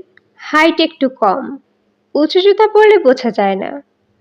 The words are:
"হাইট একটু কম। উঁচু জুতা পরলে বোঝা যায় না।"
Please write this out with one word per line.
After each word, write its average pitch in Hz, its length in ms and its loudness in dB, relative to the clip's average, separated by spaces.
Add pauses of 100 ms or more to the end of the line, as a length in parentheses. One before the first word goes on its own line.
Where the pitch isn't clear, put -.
(360)
"হাইট 320 460 -2
একটু 311 280 -2
কম। 254 480 -4 (580)
উঁচু 311 260 0
জুতা 403 260 2
পরলে 427 300 4
বোঝা 254 340 0
যায় 196 240 -2
না।" 277 260 -10 (400)